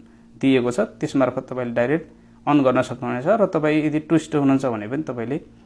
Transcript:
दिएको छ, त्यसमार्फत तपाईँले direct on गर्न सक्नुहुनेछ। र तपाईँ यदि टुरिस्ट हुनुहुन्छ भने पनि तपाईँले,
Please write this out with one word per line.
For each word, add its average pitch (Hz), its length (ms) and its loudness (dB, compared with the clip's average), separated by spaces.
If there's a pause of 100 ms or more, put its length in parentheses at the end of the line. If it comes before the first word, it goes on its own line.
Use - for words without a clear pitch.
(400)
दिएको 127 300 4
छ, 123 100 -2
त्यसमार्फत 135 720 -2
तपाईँले 120 240 -8
direct 131 380 -2 (360)
on 147 140 4
गर्न 127 200 4
सक्नुहुनेछ। 123 440 -8
र 208 200 2
तपाईँ 151 380 0
यदि 151 140 -2
टुरिस्ट 156 360 0
हुनुहुन्छ 135 320 2
भने 107 220 -4
पनि 143 140 -4
तपाईँले, 127 380 -6 (260)